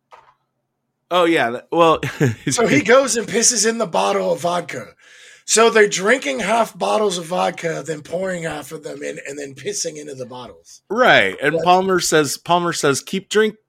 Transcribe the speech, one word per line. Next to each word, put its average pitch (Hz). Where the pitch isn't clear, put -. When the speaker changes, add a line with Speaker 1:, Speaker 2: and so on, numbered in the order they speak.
Speaker 1:
Oh, 175
yeah. 147
That, 120
well, 160
<laughs> 120
Speaker 2:
So 226
he 269
goes 233
and 208
pisses 220
in 226
the 220
bottle 190
of 143
vodka. 170
So 226
they're 208
drinking 240
half 214
bottles 202
of 165
vodka, 175
then 151
pouring 180
half 151
of 151
them 147
in, 147
and 143
then 139
pissing 156
into 147
the 127
bottles. 123
Speaker 1:
Right. 147
And 147
Speaker 2:
But 160
Speaker 1:
Palmer 185
says, 156
Palmer 175
says, 139
"Keep -
drink, 214